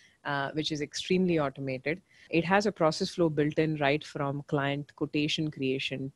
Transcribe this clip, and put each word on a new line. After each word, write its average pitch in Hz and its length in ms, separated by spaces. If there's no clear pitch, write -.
uh, 139 260
which 151 220
is 147 80
extremely 175 580
automated. 139 640
It 165 140
has 196 220
a 202 80
process 165 380
flow 170 180
built 151 300
in 156 180
right 147 280
from 143 420
client 143 500
quotation 156 520
creation 135 680